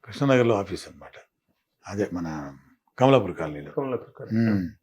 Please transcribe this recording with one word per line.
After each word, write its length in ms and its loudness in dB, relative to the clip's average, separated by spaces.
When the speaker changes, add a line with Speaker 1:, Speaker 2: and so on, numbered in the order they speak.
Speaker 1:
కృష్ణనగర్లో 500 4
ఆఫీస్ 340 -6
అన్నమాట, 240 -20
అదే 260 -2
మన 440 -8
కమలాపూర్ 380 4
కాలనీలో. 340 -8
Speaker 2:
కమలాపూర్ 480 -6
కాలనీ. 320 0
Speaker 1:
హ్మ్. 180 0